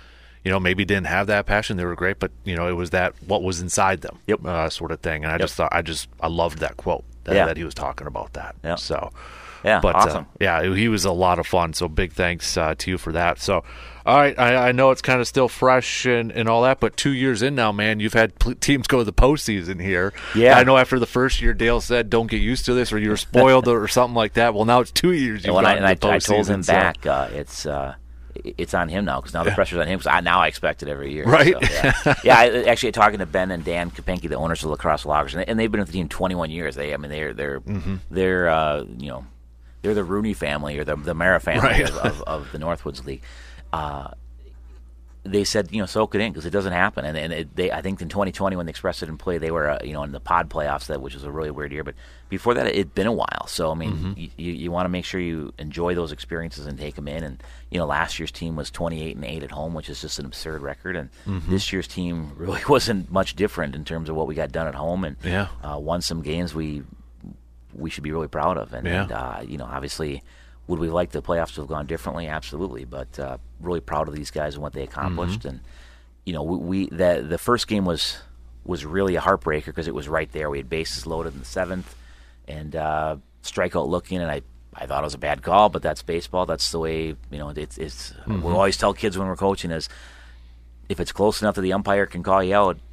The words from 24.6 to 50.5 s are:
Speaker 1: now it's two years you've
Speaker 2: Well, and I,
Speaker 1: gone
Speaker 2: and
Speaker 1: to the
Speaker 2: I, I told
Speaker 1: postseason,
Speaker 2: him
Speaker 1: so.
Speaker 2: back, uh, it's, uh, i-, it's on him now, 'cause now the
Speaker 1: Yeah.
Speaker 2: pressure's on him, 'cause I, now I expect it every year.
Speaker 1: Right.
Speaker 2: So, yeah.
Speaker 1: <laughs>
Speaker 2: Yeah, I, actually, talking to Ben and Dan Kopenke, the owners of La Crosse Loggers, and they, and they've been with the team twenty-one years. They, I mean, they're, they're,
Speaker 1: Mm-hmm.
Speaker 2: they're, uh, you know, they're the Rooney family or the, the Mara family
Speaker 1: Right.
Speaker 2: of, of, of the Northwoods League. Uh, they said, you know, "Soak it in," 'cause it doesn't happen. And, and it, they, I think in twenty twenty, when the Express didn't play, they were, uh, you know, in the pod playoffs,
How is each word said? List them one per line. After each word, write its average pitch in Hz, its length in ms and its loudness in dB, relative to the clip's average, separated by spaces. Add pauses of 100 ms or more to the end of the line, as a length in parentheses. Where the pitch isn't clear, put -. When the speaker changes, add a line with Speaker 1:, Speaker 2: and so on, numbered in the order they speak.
Speaker 1:
now 120 140 8
it's 120 100 2
two - 220 4
years 113 340 0
you've 87 80 2
Speaker 2:
Well, 92 60 6
and 95 80 8
I, 98 80 6
Speaker 1:
gone 95 100 0
Speaker 2:
and 95 160 6
Speaker 1:
to 107 60 4
the 104 40 6
Speaker 2:
I, 85 40 6
I - 40 6
told 104 280 4
Speaker 1:
postseason, - 20 2
Speaker 2:
him 95 140 2
Speaker 1:
so. 82 100 4
Speaker 2:
back, 90 320 4
uh, 67 260 2
it's, - 360 -8
uh, 69 260 -4 (500)
i-, - 140 -10
it's 85 160 -6
on 87 160 2
him 95 160 -2
now, 67 160 -2
'cause - 140 -8
now 82 80 0
the 104 80 2
Speaker 1:
Yeah. 98 40 0
Speaker 2:
pressure's 90 240 2
on 80 80 2
him, 92 120 0
'cause - 80 -4
I, 87 140 6
now 87 200 4
I 80 60 6
expect 76 340 -2
it 73 80 -8
every 69 240 -6
year. 73 120 -4
Speaker 1:
Right. 147 280 8
Speaker 2:
So, 127 60 -4 (120)
yeah. 135 480 2
Speaker 1:
<laughs> - 40 -10
Speaker 2:
Yeah, 120 160 10
I, 120 240 6
actually, 117 300 2
talking 107 260 6
to 90 80 -2
Ben 92 240 0
and 85 120 -4
Dan 87 280 -2
Kopenke, 87 360 -4
the 73 100 -4
owners 82 260 -2
of 78 80 -2
La 73 60 -2
Crosse 76 280 0
Loggers, 73 300 0
and 92 80 -4
they, - 20 -10
and 110 140 -2
they've 113 120 0
been 104 100 0
with 82 80 -4
the - 40 -14
team 90 160 -2
twenty-one 87 400 -2
years. 78 260 -6
They, 73 200 -6
I - 20 -4
mean, 73 140 -10
they're, 76 240 -6
they're, 69 260 -4
Speaker 1:
Mm-hmm. 95 360 -4 (120)
Speaker 2:
they're, 92 400 2
uh, 76 360 2 (120)
you 69 120 -10
know, 64 160 -10 (580)
they're 104 120 0
the 101 80 0
Rooney 101 300 -2
family 73 460 -4
or 76 40 -2
the, 76 120 -2
the 76 200 -4
Mara 85 240 4
family 82 300 2
Speaker 1:
Right. - 200 4
Speaker 2:
of, - 80 -6
of, - 260 -2
of 73 280 -6
the 73 80 -10
Northwoods 80 460 -6
League. 67 160 -10 (520)
Uh, 76 360 -6 (1120)
they 98 200 2
said, 92 280 0
you 107 80 -2
know, 95 60 -2
"Soak 107 300 0
it 101 60 2
in," 107 120 -2
'cause 78 120 -8
it 87 40 -6
doesn't 95 240 0
happen. 90 320 0
And, 78 120 -6
and 80 140 -4
it, 78 240 -8
they, 90 160 0
I 78 100 -4
think 95 200 -6
in 82 80 -8
twenty 98 220 -2
twenty, 95 240 -2
when 87 100 -4
the 80 60 -6
Express - 280 -4
didn't 78 200 -8
play, 87 180 -2
they 80 120 -2
were, 78 200 0
uh, 71 140 0
you 73 100 -8
know, 73 100 -4
in 71 80 -8
the 69 80 -10
pod 85 300 0
playoffs, 71 380 -4